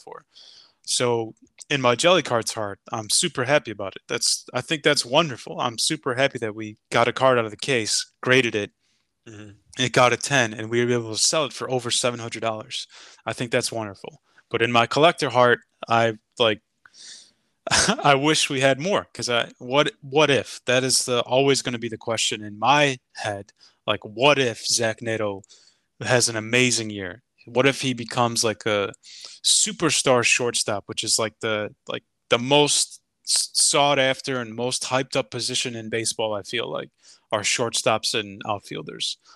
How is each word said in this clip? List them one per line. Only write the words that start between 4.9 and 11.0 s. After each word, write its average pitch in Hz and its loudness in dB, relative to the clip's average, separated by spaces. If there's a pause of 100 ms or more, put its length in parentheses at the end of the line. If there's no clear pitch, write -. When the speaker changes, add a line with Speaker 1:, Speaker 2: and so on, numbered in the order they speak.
Speaker 1:
wonderful. 151 -2
I'm 123 -2
super 151 -2
happy 135 0
that 110 -6
we 107 -10 (140)
got 117 4
a 120 0
card 131 4
out 113 0
of 107 -8
the 104 -14
case, - -2 (100)
graded 127 4
it, 104 -4 (560)
Speaker 2:
Mm-hmm. 107 -10
Speaker 1:
it 120 0
got 123 6
a 113 2
ten, 120 0
and 107 -8
we 120 0
were 120 0
able 117 -2